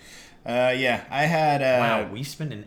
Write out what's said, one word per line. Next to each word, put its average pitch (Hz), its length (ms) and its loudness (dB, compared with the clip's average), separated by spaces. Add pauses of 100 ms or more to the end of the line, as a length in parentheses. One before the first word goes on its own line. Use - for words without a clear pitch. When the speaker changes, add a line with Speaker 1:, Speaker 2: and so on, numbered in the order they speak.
(460)
Speaker 1:
Uh, 123 280 2
yeah, 123 360 0
I 143 140 0
had, 156 360 2
uh, 131 160 4 (300)
Speaker 2:
Wow, 90 40 -10
we 110 120 -8
spent 143 320 -10
an 104 120 -12